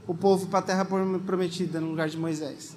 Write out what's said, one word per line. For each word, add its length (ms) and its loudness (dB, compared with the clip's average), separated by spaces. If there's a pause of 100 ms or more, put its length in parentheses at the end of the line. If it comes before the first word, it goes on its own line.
o 80 -2
povo 320 4
pra 120 2
terra 240 2
prom-, 360 0
prometida 600 -2
no 100 -2
lugar 200 0
de 80 -8
Moisés. 580 -6